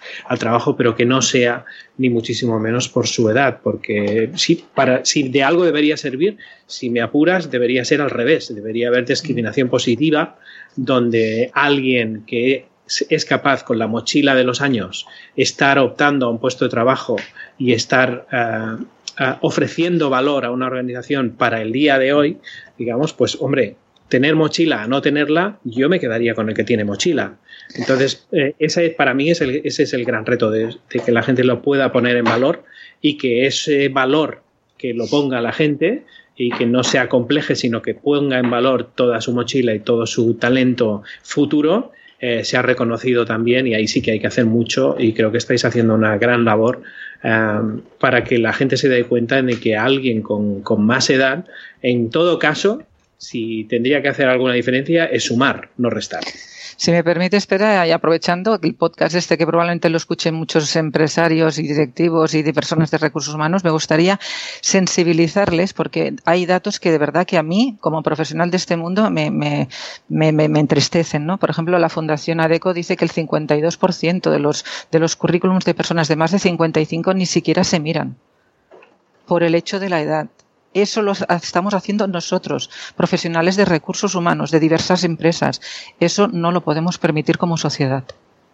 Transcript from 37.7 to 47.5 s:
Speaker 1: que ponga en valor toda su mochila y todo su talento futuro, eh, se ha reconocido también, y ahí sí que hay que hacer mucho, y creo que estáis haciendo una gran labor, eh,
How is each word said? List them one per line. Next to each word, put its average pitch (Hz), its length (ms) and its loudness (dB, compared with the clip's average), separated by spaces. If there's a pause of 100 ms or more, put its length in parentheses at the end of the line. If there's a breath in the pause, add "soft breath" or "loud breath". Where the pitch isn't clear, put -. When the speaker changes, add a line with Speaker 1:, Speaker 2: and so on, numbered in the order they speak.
Speaker 1:
que 113 120 -4
ponga 143 460 0
en 120 100 0
valor 123 460 0
toda 120 240 2
su 120 140 -4
mochila 120 420 0
y 104 40 -4
todo 113 260 0
su 117 300 0
talento 120 680 0 (180 loud breath)
futuro, 151 720 0 (300 loud breath)
eh, 117 240 -2
se - 100 -2
ha 123 60 2
reconocido 120 640 0
también, 117 420 0
y 113 60 0
ahí 107 160 0
sí 127 120 -2
que 117 100 -2
hay 107 100 0
que 110 60 0
hacer 117 180 0
mucho, 117 520 2
y 117 140 2
creo 110 220 0
que 117 40 0
estáis 120 280 0
haciendo 113 300 2
una 107 220 2
gran 120 280 2
labor, 110 360 2 (420 loud breath)
eh, 110 360 0 (400)